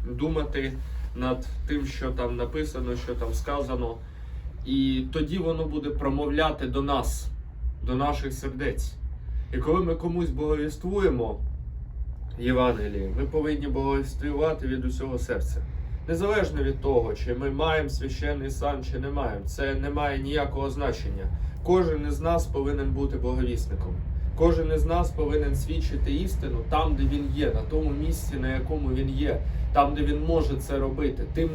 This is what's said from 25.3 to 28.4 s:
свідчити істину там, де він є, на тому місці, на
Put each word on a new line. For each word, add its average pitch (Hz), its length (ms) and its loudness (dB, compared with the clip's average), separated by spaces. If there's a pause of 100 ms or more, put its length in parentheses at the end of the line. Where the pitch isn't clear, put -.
свідчити - 580 0
істину - 440 0 (120)
там, 156 260 4
де 139 80 2
він 139 320 2
є, - 160 2
на - 100 2
тому 156 300 0
місці, 160 440 0
на 131 180 0